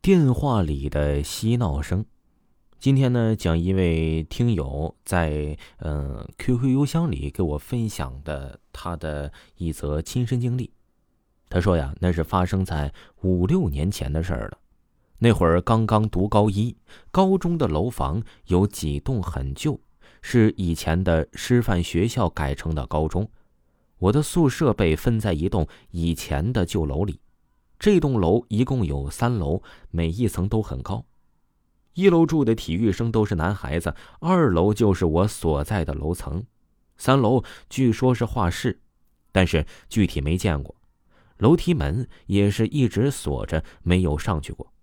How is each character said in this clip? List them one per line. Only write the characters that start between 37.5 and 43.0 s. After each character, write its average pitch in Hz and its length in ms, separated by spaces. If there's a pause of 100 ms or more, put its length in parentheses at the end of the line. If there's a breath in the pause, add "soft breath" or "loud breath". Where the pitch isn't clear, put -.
据 127 240
说 127 220
是 120 100
画 107 260
室， - 300 (520)
但 92 140
是 78 200 (220 loud breath)
具 101 180
体 - 140
没 76 160
见 82 260
过。 - 120 (640 soft breath)
楼 135 180
梯 175 180
门 82 340 (180 soft breath)
也 101 240
是 110 180
一 131 200
直 127 220